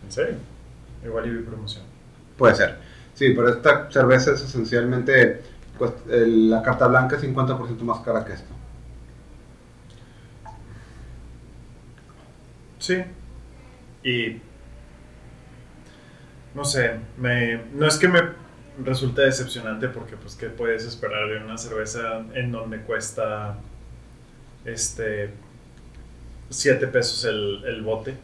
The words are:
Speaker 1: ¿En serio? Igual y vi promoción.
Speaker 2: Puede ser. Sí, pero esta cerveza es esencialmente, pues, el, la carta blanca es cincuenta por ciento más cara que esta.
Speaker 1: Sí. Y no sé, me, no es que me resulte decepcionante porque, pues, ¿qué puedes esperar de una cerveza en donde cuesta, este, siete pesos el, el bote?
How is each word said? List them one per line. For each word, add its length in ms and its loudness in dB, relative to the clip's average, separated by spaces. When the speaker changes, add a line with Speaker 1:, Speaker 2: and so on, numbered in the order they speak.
Speaker 1:
¿En 60 -16
serio? 240 -2
Igual 220 -6
y 60 -4
vi 120 -6
promoción. 400 -12
Speaker 2:
Puede 160 10
ser. 240 2
Sí, 200 6
pero 140 6
esta 420 4
cerveza 420 6
es 100 -2
esencialmente, 960 4
pues, 120 0
el, 420 6
la 100 2
carta 260 4
blanca 280 4
es 60 -4
cincuenta 360 0
por 80 -6
ciento 180 -8
más 180 -2
cara 220 -2
que 100 -10
esta. 200 -14
Speaker 1:
Sí. 240 -2
Y 340 -2
no 100 -8
sé, 360 0
me, 440 0
no 140 2
es 100 4
que 100 6
me 140 6
resulte 380 0
decepcionante 680 0
porque, 300 -10
pues, 180 -18
¿qué 120 -10
puedes 380 -2
esperar 440 -4
de 140 -4
una 140 -10
cerveza 640 -6
en 180 -2
donde 300 -8
cuesta, 760 -4
este, 680 -4
siete 380 2
pesos 380 0
el, 400 -2
el 160 -6
bote? 420 -4